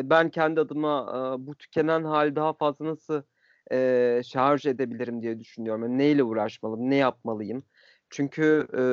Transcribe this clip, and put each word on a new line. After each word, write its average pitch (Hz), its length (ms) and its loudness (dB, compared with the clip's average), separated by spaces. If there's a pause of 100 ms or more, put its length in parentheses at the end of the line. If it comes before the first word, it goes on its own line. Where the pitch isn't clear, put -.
ben 160 260 4
kendi 160 300 0
adıma, 151 500 -2
e, 131 380 -6
bu 147 80 -14
tükenen 160 480 0
hal 151 320 2
daha 156 180 0
fazla 147 320 -2
nasıl, 156 360 -6 (500)
e, 123 540 2
şarj 135 400 2
edebilirim 120 560 -4
diye 113 180 -6
düşünüyorum. 110 440 -6
Yani 123 140 -2
neyle 143 260 4
uğraşmalıyım, 110 680 -4
ne 139 60 2
yapmalıyım? 120 680 -2 (460)
Çünkü, 151 640 0
e, - 40 -4 (160)